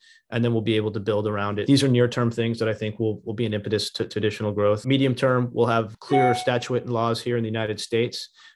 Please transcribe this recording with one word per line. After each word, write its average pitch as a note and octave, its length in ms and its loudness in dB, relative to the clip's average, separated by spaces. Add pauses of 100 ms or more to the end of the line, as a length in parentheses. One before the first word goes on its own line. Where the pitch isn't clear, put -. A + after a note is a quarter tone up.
(300)
and A#2 140 -2
then A#2+ 80 2
we'll A2+ 100 0
be A2 140 2
able G#2+ 160 0
to G#2+ 80 -6
build G#2 260 0
around G#2 320 -2
it. G2+ 80 -2
These C#3 160 6
are C#3 60 2
near-term B2 420 2
things A#2 300 -2
that A2 80 0
I A2 60 0
think G#2+ 260 -6
will, A2 240 -2
will A2+ 100 -8
be A2+ 120 -2
an A2 80 -2
impetus G#2 400 -2
to, G#2 120 -4
to - 140 -8
additional G#2 320 -2
growth. G#2 340 0
Medium C3 300 2
term, B2+ 360 2
we'll A#2 140 2
have A2+ 320 0
clearer C3 360 4
statuette B2 480 0
and B2 100 -6
laws A#2 280 0
here A#2+ 160 -2
in A#2 60 0
the A2 60 -2
United A2 320 -4
States, A#2 480 -2 (280)